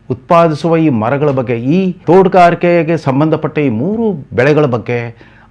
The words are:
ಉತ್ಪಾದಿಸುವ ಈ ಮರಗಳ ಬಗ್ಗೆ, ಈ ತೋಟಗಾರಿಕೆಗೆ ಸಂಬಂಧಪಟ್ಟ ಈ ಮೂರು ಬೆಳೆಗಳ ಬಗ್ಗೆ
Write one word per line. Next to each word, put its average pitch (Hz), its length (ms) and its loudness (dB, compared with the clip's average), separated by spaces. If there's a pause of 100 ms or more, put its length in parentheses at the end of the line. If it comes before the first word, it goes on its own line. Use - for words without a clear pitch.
ಉತ್ಪಾದಿಸುವ 165 680 0
ಈ 160 120 2
ಮರಗಳ 131 400 -2
ಬಗ್ಗೆ, 123 300 -2
ಈ 175 320 -2
ತೋಟಗಾರಿಕೆಗೆ 175 1080 2
ಸಂಬಂಧಪಟ್ಟ 151 640 -2
ಈ 143 100 0
ಮೂರು 175 640 -4
ಬೆಳೆಗಳ 147 300 2
ಬಗ್ಗೆ 120 500 -4 (360)